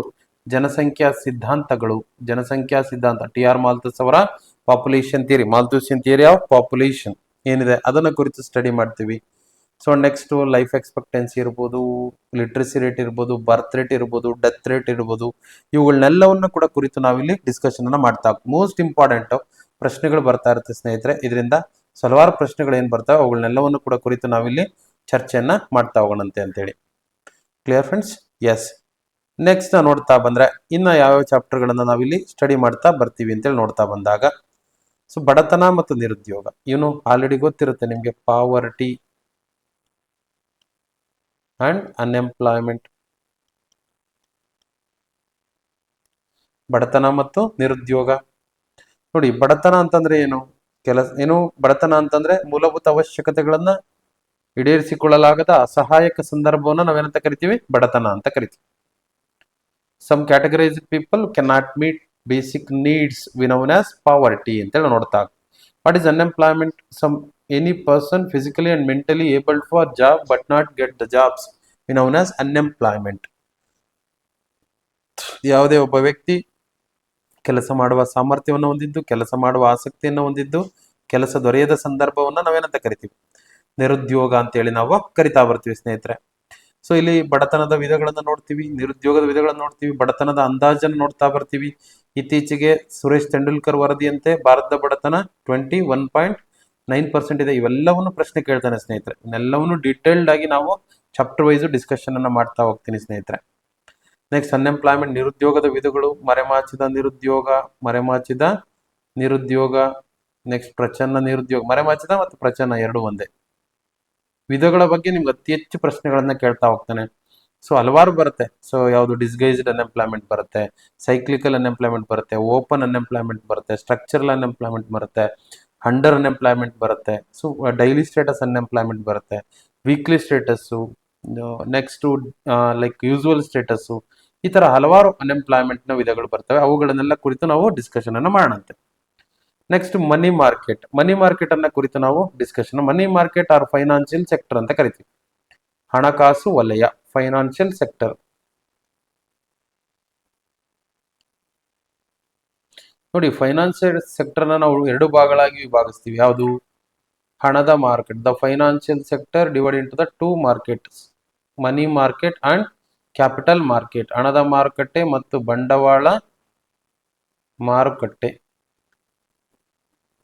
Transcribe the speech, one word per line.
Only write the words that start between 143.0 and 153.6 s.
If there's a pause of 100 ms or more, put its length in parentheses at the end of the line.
ಮಾರ್ಕೆಟ್
ಆರ್
ಫೈನಾನ್ಷಿಯಲ್
ಸೆಕ್ಟರ್
ಅಂತ
ಕರಿತೀವಿ. (880)
ಹಣಕಾಸು
ವಲಯ, (280)
ಫೈನಾನ್ಷಿಯಲ್
ಸೆಕ್ಟರ್. (4000)
ನೋಡಿ,
ಫೈನಾನ್ಷಿಯಲ್ (160)